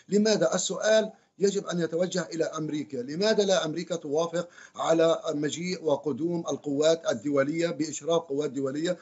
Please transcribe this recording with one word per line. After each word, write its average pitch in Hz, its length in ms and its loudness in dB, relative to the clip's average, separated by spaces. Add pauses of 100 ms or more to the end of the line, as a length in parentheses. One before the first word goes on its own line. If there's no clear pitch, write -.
لماذا؟ 202 460 4
السؤال 208 560 2 (280)
يجب 196 260 2
أن 175 140 -4
يتوجه 170 540 -2
إلى 160 100 -2
أمريكا. 147 540 -4
لماذا 185 460 0
لا 185 220 2
أمريكا 165 300 -6
توافق 165 540 -2 (260)
على 165 460 4 (120)
مجيء 151 500 -4
وقدوم 156 560 -2
القوات 151 720 0
الدولية 143 560 0
بإشراف 156 540 0
قوات 143 280 -4
دولية 139 520 -2